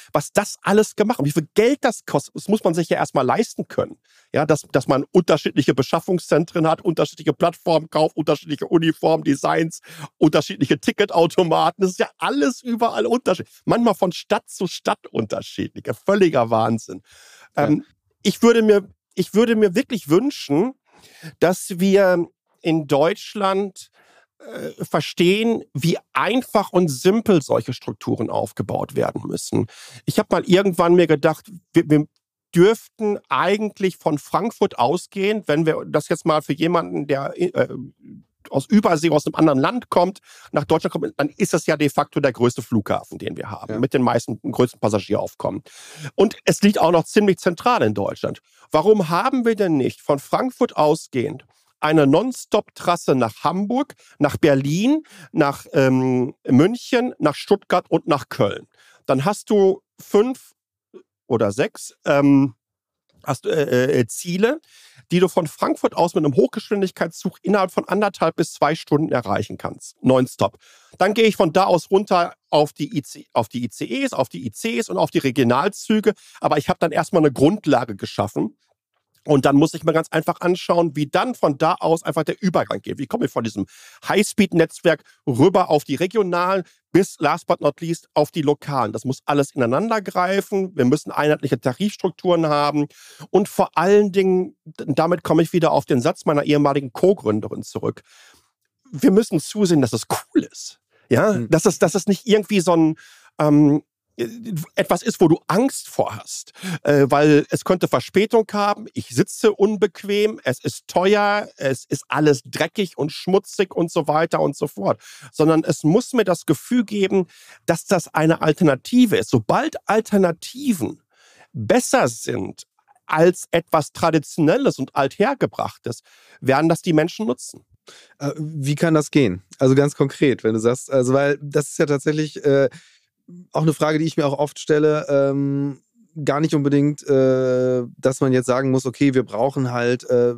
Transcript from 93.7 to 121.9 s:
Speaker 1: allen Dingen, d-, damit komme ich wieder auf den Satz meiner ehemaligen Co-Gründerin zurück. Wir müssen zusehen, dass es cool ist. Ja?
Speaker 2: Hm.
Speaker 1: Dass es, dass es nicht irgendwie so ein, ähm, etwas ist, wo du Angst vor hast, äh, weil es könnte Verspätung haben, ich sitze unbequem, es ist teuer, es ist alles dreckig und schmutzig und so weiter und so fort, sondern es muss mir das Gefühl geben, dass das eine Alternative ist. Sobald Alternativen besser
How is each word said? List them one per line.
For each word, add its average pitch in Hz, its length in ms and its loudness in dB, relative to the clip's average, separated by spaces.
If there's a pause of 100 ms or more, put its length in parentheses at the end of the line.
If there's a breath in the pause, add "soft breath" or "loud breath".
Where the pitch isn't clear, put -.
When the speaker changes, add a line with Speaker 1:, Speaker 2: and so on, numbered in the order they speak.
Speaker 1:
allen 202 340 4
Dingen, 185 440 0 (100)
d-, - 220 -14
damit 165 340 0
komme 160 220 2
ich - 100 -4
wieder 160 180 2
auf 143 140 0
den 127 160 0
Satz - 240 -2
meiner 147 200 0
ehemaligen 143 460 0
Co-Gründerin 110 720 0
zurück. - 400 -8 (880 soft breath)
Wir 196 200 2
müssen 220 280 2
zusehen, 175 420 2
dass 123 120 2
es - 160 -4
cool - 420 -2
ist. - 280 -18 (300)
Ja? 190 260 4
Speaker 2:
Hm. 117 160 -4
Speaker 1:
Dass 208 160 4
es, 185 100 2
dass 175 160 2
es 196 140 -4
nicht 196 180 0
irgendwie 208 340 2
so 170 160 2
ein, 160 200 4 (420 soft breath)
ähm, 147 460 4 (920)
etwas 180 260 0
ist, - 200 -4
wo 165 80 8
du 165 180 4
Angst 240 400 -2
vor - 280 -4
hast, - 360 -16 (320 loud breath)
äh, 143 260 4
weil 147 400 4
es - 140 -4
könnte 180 240 0
Verspätung 214 640 0
haben, 208 420 -2
ich - 140 -10
sitze - 460 0
unbequem, 208 920 -2
es - 200 -4
ist - 240 -10
teuer, 208 680 0
es 135 300 -4
ist - 220 -8
alles 147 360 2
dreckig 165 560 -6
und 147 120 -4
schmutzig - 640 -4
und 170 160 -2
so 156 180 -2
weiter 160 340 0
und 143 140 -2
so 151 120 -6
fort, 185 340 -4 (300 loud breath)
sondern 160 320 2
es - 200 -4
muss 175 300 0
mir 226 120 0
das 175 200 -2
Gefühl 247 380 0
geben, 196 420 -2 (400 loud breath)
dass 165 200 -2
das - 280 -2
eine 160 280 2
Alternative 160 760 2
ist. 92 120 -4
Sobald 180 480 0 (100)
Alternativen 196 1160 -2 (520 soft breath)
besser 185 540 2